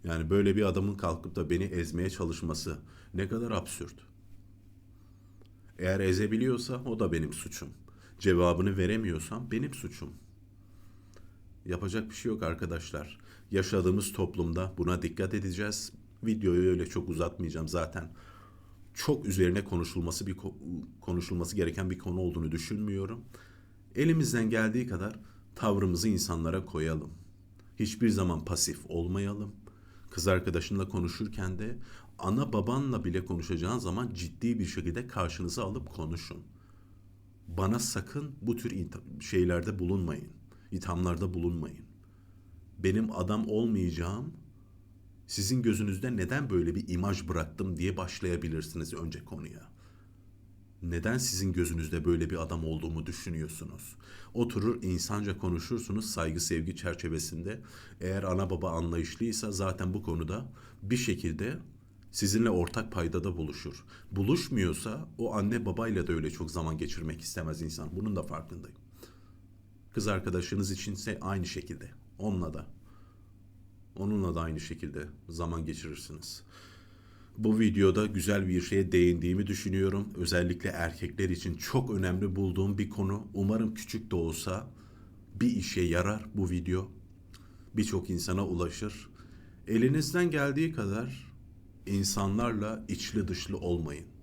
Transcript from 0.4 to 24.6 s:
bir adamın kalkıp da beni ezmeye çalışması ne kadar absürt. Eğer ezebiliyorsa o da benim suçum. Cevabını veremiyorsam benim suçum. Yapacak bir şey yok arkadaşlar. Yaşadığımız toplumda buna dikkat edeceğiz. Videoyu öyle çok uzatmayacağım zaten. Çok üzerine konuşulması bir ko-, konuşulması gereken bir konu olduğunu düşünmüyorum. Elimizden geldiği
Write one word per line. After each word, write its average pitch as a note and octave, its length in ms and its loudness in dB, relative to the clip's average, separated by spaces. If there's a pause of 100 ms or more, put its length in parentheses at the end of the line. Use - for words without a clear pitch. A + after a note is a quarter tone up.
bir G#2+ 60 4
adamın G2 360 2
kalkıp E2 380 -2
da E2 140 0
beni F2 140 4
ezmeye E2+ 460 0
çalışması E2 680 -4 (340)
ne F#2 140 0
kadar A2+ 240 -2
absürt. - 440 -4 (1800)
Eğer F#2+ 200 2
ezebiliyorsa A2+ 840 2
o A2+ 160 -2
da E2 120 4
benim D#2+ 220 0
suçum. - 360 -10 (500)
Cevabını F2+ 580 6
veremiyorsam G2+ 760 0
benim C#3+ 220 -2
suçum. - 360 -10 (1600)
Yapacak F#2+ 440 -2
bir - 60 -14
şey A#2 160 -2
yok - 120 -2
arkadaşlar. E2 760 -4 (340)
Yaşadığımız F#2+ 600 4
toplumda F2+ 640 0
buna F2+ 240 2
dikkat F#2+ 320 0
edeceğiz. G2+ 580 -2 (320)
Videoyu F#2 460 6
öyle F2 160 4
çok - 240 -4
uzatmayacağım E2 580 -2
zaten. E2 440 -2 (840)
Çok - 320 0
üzerine F#2 380 4
konuşulması E2+ 640 -2
bir F#2+ 80 -4
ko-, - 180 -8 (480)
konuşulması F2 540 -2
gereken F#2 340 0
bir F2+ 100 -2
konu F2+ 200 -2
olduğunu E2 320 0
düşünmüyorum. G2+ 680 -2 (760)
Elimizden B2+ 540 4
geldiği A2+ 380 4